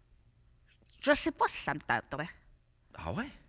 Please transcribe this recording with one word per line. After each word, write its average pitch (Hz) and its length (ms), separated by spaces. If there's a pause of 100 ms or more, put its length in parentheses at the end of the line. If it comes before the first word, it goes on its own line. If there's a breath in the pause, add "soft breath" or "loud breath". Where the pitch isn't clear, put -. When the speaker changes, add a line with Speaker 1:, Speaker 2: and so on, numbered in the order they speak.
(1000)
Speaker 1:
Je 285 120
sais 294 180
pas - 160
si - 100
ça - 160
me 147 60
tenterait. 139 500 (680)
Speaker 2:
Ah 80 180
ouais ? 220 120 (240)